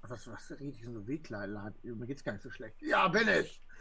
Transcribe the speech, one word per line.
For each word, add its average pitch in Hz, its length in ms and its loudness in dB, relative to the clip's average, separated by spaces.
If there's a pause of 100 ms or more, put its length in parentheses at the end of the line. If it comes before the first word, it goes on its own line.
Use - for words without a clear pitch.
Was, 117 240 -6
was 117 240 -10
rede 143 140 -8
ich 135 200 -6
so 113 220 -6
wehkleid? 110 420 -4 (340)
Mir 120 220 -6
geht's 135 180 -6
gar 117 100 -2
nicht 98 100 -8
so - 80 -8
schlecht. - 300 -10
Ja, 202 260 6
bin 214 200 8
ich. - 340 4 (200)